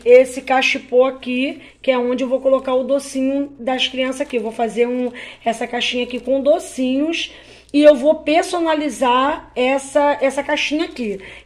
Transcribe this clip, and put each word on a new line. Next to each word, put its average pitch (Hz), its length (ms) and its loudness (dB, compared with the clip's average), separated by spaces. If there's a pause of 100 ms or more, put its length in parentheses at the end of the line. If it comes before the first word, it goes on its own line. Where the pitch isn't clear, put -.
esse 254 360 8
cachepô 262 640 2
aqui, 262 560 -4 (220)
que 262 80 2
é 254 80 0
onde 247 240 -2
eu 254 60 -2
vou 262 120 -2
colocar 262 340 0
o 254 100 0
docinho 269 720 -2
das 254 300 -2
crianças 262 320 -4
aqui. 254 160 -6
Eu 220 60 0
vou 220 100 -6
fazer 226 340 -2
um, 247 240 -4 (340)
essa 233 220 -4
caixinha 240 380 -4
aqui 240 160 -8
com 269 200 -2
docinhos 294 920 -2 (400)
e 294 100 4
eu 294 140 8
vou 302 260 0
personalizar 294 1300 0
essa, 277 640 0
essa 269 240 -2
caixinha 302 400 -2
aqui. 220 340 -8 (260)